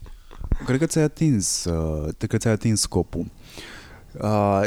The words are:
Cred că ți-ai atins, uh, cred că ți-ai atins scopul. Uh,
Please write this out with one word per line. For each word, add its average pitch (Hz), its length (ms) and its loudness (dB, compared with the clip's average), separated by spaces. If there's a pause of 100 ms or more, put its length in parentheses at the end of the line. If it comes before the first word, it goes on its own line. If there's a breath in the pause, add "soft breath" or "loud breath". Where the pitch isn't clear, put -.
(680 loud breath)
Cred 127 120 2
că 160 80 2
ți-ai 156 180 2
atins, 147 600 2
uh, 80 440 0 (100)
cred 110 120 -4
că 117 60 2
ți-ai 113 160 2
atins 107 280 2
scopul. - 460 -2 (920 loud breath)
Uh, 104 460 2